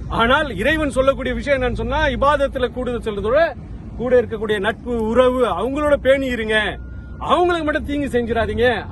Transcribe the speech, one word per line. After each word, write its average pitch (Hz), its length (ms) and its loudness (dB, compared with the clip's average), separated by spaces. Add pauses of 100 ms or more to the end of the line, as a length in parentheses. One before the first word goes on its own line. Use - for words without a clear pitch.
ஆனால் 247 480 2
இறைவன் 285 340 0
சொல்லக்கூடிய 254 440 0
விஷயம் 254 280 0
என்னன்னு 240 100 0
சொன்னா, 254 320 -2
இபாதத்துல 269 680 0
கூடுதல் 240 400 -4
செல்றதோட 247 420 2 (420)
கூட 240 260 4
இருக்கக்கூடிய 214 360 -2
நட்பு, 226 440 -2
உறவு, 247 440 4
அவங்களோட 269 500 0
பேணி 269 300 2
இருங்க, 220 520 0 (400)
அவங்களுக்கு 330 460 2
மட்டும் 302 220 -2
தீங்கு 285 200 -2
செஞ்சிடாதீங்க 220 840 0